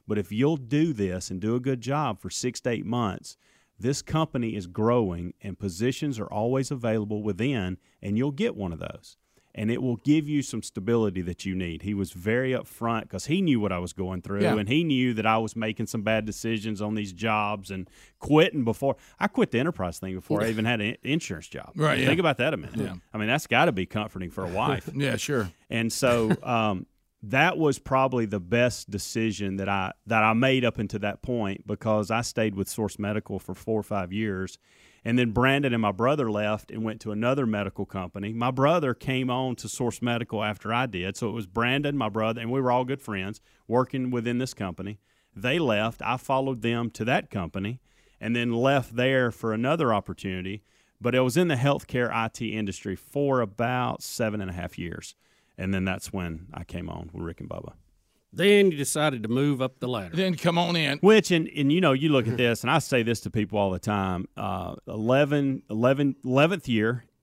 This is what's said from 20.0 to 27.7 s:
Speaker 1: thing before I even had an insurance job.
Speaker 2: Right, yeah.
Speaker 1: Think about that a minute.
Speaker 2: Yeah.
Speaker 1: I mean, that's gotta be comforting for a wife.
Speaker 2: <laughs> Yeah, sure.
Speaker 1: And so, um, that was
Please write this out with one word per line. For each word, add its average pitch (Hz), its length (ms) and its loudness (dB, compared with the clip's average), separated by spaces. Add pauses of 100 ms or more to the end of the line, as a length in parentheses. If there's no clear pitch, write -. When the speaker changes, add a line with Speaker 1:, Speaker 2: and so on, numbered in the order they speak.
Speaker 1:
thing 95 160 -8
before 104 260 -2
I 113 80 2
even 107 140 0
had 117 180 0
an 104 220 -2
insurance 117 440 -4
job. - 280 -14
Speaker 2:
Right, 147 240 2
yeah. 131 80 2
Speaker 1:
Think 165 120 4
about 156 180 2
that 135 140 0
a 131 60 -2
minute. 78 180 -10
Speaker 2:
Yeah. 98 200 -4 (160)
Speaker 1:
I - 40 -8
mean, 107 120 -2
that's 143 180 0
gotta 139 260 4
be 92 140 -2
comforting 95 440 -6
for 95 140 -6
a 87 60 -4
wife. 107 420 -2
Speaker 2:
<laughs> - 20 -12
Yeah, 131 220 0
sure. 113 340 -2 (200)
Speaker 1:
And 113 220 0
so, 120 500 4
um, 110 440 0 (360)
that 135 340 2
was 151 220 2